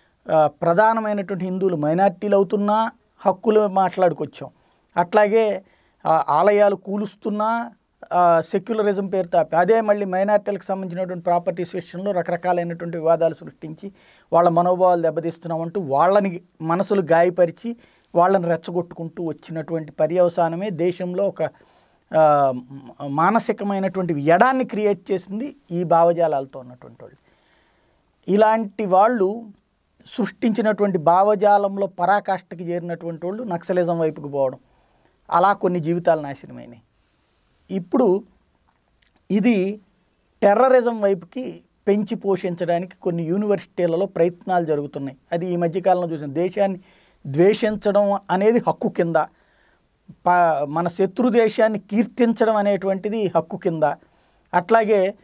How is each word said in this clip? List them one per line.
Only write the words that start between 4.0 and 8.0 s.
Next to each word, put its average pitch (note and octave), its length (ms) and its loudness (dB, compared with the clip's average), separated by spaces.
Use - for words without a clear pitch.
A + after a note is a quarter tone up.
అట్లాగే, G#3 680 2
ఆ, D#3+ 240 2
ఆలయాలు G3+ 460 4
కూలుస్తున్నా, G#3+ 960 -6